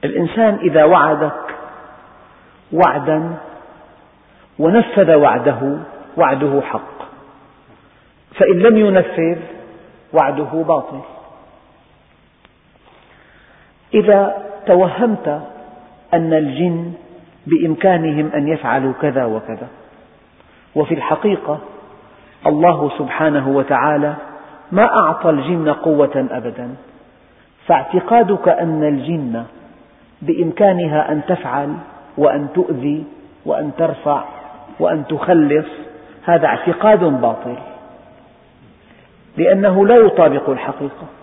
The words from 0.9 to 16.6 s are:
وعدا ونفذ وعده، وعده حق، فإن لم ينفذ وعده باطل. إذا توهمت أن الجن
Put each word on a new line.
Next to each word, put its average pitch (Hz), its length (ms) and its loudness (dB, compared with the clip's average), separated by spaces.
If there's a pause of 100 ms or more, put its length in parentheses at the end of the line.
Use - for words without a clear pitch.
وعدا 156 640 0 (1200)
ونفذ 175 560 4
وعده، 139 640 2 (380)
وعده 139 440 0
حق، - 420 -10 (1300)
فإن 185 240 4
لم 220 180 6
ينفذ 175 600 2 (760)
وعده 143 560 0
باطل. 139 320 -2 (3000)
إذا 196 520 2 (200)
توهمت 175 760 0 (720)
أن 165 180 0
الجن 165 600 -2 (540)